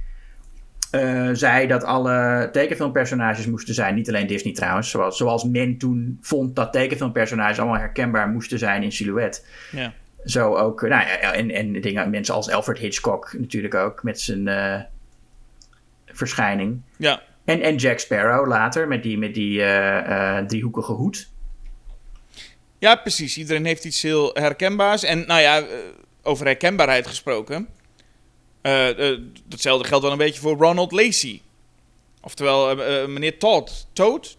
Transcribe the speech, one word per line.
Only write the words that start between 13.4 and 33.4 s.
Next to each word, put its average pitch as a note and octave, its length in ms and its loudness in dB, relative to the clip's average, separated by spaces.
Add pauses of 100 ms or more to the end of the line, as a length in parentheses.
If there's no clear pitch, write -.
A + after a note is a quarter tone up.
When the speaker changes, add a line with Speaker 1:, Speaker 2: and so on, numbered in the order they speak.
Speaker 1:
ook, G#2+ 280 -2
met A2 180 -4
zijn, G2 260 -4
eh, G2 340 -2 (1200)
verschijning. G#2+ 760 -2 (160)
Speaker 2:
Ja. D3 240 2 (240)
Speaker 1:
En, E3 160 2
en D#3 140 2
Jack B2 240 2
Sparrow A#2+ 480 2
later, B2 400 2
met B2 160 -2
die, A2 140 -2
met G#2+ 160 -4
die, G2+ 280 0
eh, G2 760 2
eh, G2+ 80 -2
driehoekige A2 460 -4
hoed. C3 380 -4 (1500)
Speaker 2:
Ja, A3 160 6
precies. E3 420 -4
Iedereen D#3 280 -2
heeft E3 200 -2
iets - 160 -4
heel D3+ 320 2
herkenbaars. G3+ 680 2
En E3 240 0
nou E3 140 6
ja, D3+ 200 6
eh, D3 40 -4 (580)
over C#3+ 220 0
herkenbaarheid C3+ 640 2
gesproken. C#3 600 -6 (920)
Eh, C3+ 500 2
eh, B2 80 -4 (260)
datzelfde C3 420 0
geldt C#3 160 2
wel C#3+ 80 2
een C#3+ 60 -2
beetje D3 240 0
voor D3+ 160 0
Ronald E3+ 340 4
Lacey. F#3+ 500 0 (800)
Oftewel, C3+ 600 0
eh, C3+ 200 0
eh, C#3 80 -4
meneer D3 300 -4
Todd. G3 540 2